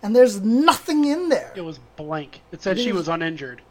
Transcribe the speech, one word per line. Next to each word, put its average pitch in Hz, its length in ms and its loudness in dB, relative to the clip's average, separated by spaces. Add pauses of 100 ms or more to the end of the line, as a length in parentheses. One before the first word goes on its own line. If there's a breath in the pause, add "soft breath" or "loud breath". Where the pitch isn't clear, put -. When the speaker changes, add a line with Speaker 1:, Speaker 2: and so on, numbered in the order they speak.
Speaker 1:
and 208 120 -4
there's 240 280 6
nothing 294 640 2
in 330 240 -2
there. 214 260 -2
Speaker 2:
It 185 60 -10
was 160 160 -12 (180)
blank. 151 460 -10 (100)
It 170 100 -16
said 190 140 -2
she 240 80 -2
Speaker 1:
There's 214 120 -2
Speaker 2:
was 160 120 -4
uninjured. 160 640 -6